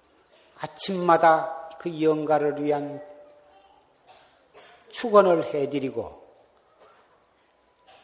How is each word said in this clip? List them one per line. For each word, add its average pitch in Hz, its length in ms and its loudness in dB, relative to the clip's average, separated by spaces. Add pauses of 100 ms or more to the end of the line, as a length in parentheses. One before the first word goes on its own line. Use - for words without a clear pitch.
(580)
아침마다 165 1000 0 (200)
그 165 220 -8
영가를 151 600 0
위한 143 420 -4 (1900)
축원을 190 640 4
해드리고, 135 720 -6 (1800)